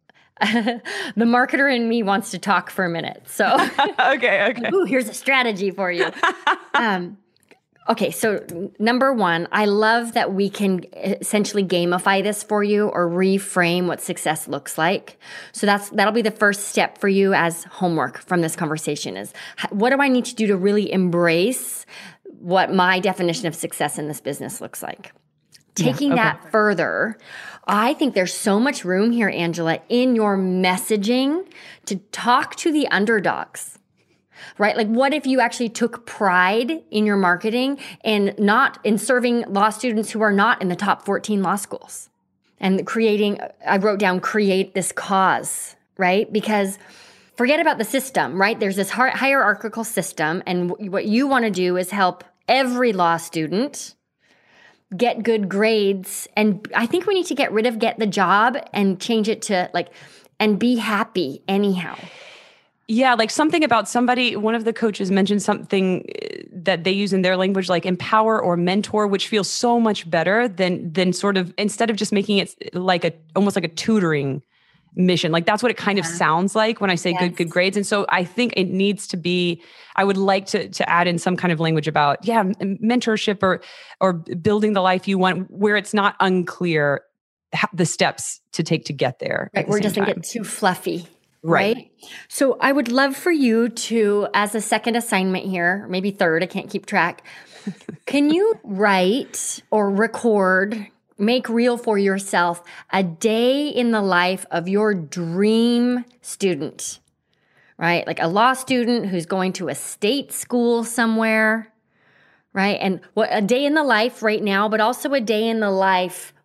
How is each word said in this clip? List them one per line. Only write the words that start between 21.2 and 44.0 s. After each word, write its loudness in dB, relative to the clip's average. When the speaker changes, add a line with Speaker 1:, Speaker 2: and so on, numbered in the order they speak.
Speaker 1:
what 2
my 4
definition -2
of -4
success -6
in -6
this -8
business -10
looks -14
like? -14
Speaker 2:
Yeah, 2
Speaker 1:
Taking 0
Speaker 2:
okay. 4
Speaker 1:
that -2
further, 0
I 2
think 0
there's 0
so 2
much 0
room 2
here, 2
Angela, -2
in 2
your 2
messaging 0
to -4
talk 0
to -2
the 2
underdogs, -2
right? 2
Like, 0
what 2
if -2
you 2
actually 0
took -4
pride 2
in 0
your 2
marketing 0
and 0
not 2
in 2
serving 0
law 4
students -2
who -2
are 4
not 2
in -2
the -2
top -2
fourteen -2
law 0
schools -14
and 0
creating, 2
I 4
wrote 2
down, 2